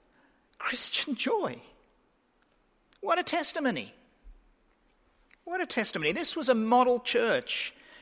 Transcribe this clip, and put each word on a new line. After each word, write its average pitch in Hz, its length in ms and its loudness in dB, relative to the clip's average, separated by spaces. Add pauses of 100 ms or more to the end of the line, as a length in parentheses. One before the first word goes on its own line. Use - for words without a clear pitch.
(580)
Christian - 580 -2
joy. 320 460 -2 (1400)
What 359 180 2
a 349 40 -4
testimony! 269 680 -2 (1500)
What 359 180 -6
a 339 60 -4
testimony. 160 440 -2
This 302 240 -2
was 285 140 -2
a 247 60 6
model 247 460 4
church. - 680 0 (300)